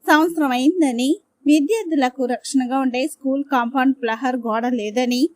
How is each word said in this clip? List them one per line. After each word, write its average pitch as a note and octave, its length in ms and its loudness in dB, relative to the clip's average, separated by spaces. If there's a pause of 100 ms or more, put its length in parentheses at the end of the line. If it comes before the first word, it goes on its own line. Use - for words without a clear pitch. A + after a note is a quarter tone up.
సంవత్సరం D#4+ 440 2
అయిందని, C4+ 680 0 (240)
విద్యార్థులకు D4 800 2
రక్షణగా B3+ 540 -2
ఉండే C4 280 -2
స్కూల్ C#4 360 -4
కాంపౌండ్ C4 580 0
ప్రహర్ A#3+ 340 -2
గోడ A3+ 320 -4
లేదని B3 680 -2